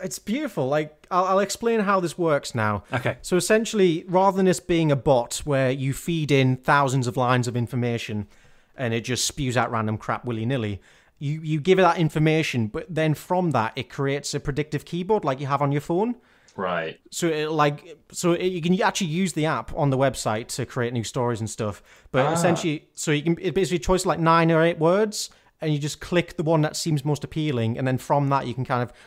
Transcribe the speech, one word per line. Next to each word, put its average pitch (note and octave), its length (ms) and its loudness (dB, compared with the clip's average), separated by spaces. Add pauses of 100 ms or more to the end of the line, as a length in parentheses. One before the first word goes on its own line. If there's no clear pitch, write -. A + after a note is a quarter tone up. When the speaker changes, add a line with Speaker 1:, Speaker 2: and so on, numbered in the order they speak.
Speaker 1:
it's - 160 -10
beautiful. A3+ 480 -4
Like, D3+ 420 -4
I'll, F#3 140 2
I'll F#3+ 160 2
explain A3+ 400 0
how G3 220 2
this E3 160 -4
works D#3 360 0
now. G#2+ 380 0
Speaker 2:
Okay. B2 300 -2
Speaker 1:
So - 160 0
essentially, F#3+ 720 2
rather F#3+ 260 4
than F#3+ 100 2
this F3+ 140 4
being E3 320 2
a C#3 60 2
bot A#2+ 480 2
where C3+ 260 2
you C3+ 220 -2
feed D#3 380 -4
in C3 260 4
thousands C#3 500 2
of A#2 80 -4
lines B2 320 2
of A#2+ 80 -4
information A#2 720 -4 (480)
and A#2 180 -4
it A2+ 120 -2
just B2 180 -2
spews B2+ 320 -4
out A#2+ 160 0
random A2 260 -2
crap G#2+ 280 -8
willy-nilly, A2+ 560 -4 (380)
you, D3+ 220 -6
you D#3 200 -4
give F#3 180 4
it F#3+ 40 6
that F3 140 4
information, D#3 680 2
but D#3+ 260 -10
then D#3 200 0
from F3+ 380 -2
that, A2+ 260 0
it B2+ 120 -6
creates C#3 440 -4
a C#3+ 80 -4
predictive C#3+ 420 -4
keyboard F#3 400 -2
like C3+ 160 -2
you C#3+ 80 -8
have C#3 140 0
on C#3 100 2
your C#3+ 80 0
phone. G3+ 360 -2 (400)
Speaker 3:
Right. F2 440 -4 (100)
Speaker 1:
So E3+ 200 -2
it, D3+ 200 -2
like, D3+ 480 0 (140)
so E3+ 220 0
it, F3+ 140 0
you F3+ 140 -4
can F3+ 200 2
actually G3 260 0
use E3+ 260 -2
the D3+ 140 -2
app B2 280 -4
on D3 140 2
the C3 80 2
website B2 580 0
to B2 120 -4
create B2 260 -4
new A#2 100 -2
stories A#2+ 360 -2
and G#2+ 100 -4
stuff. G#2 320 -6 (300)
But C3+ 160 2
Speaker 3:
Ah. D#3+ 60 0
Speaker 1:
essentially, E3 600 0
so - 180 -6
you D3 120 2
can, E3 160 0
it F3+ 160 -4
basically F3+ 240 0
choice F#3 260 0
like E3 140 0
nine E3 320 4
or D#3+ 100 4
eight E3+ 160 2
words, F#3+ 520 0 (320)
and D#3 120 -2
you D3 60 0
just D3 220 -6
click F3 360 -2
the F3+ 60 -2
one D#3+ 180 4
that D3+ 140 0
seems D3+ 300 -2
most D3 180 0
appealing, B2 560 0
and C3 80 -2
then B2+ 100 2
from C#3+ 320 2
that C3+ 160 0
you B2 80 -6
can B2+ 120 -6
kind B2 180 0
of A2+ 100 -8 (140)